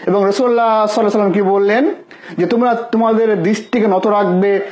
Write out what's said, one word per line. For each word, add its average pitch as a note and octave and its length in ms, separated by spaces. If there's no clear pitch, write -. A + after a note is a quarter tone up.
এবং G3 180
রাসূলুল্লাহ A3+ 640
সাল্লাল্লাহু G#3+ 140
আলাইহি - 0
ওয়াসাল্লাম G#3 320
কি G3+ 100
বললেন G3+ 520
যে F3 80
তোমরা A#3+ 280
তোমাদের A3 680
দৃষ্টিকে G#3+ 440
নত F#3+ 200
রাখবে, G3 540